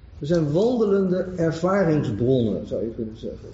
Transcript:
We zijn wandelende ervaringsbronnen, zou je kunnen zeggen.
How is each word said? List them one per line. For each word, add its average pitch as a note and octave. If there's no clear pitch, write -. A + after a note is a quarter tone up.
We D3
zijn D#3
wandelende G3
ervaringsbronnen, C#3+
zou G2+
je A#2
kunnen A2
zeggen. -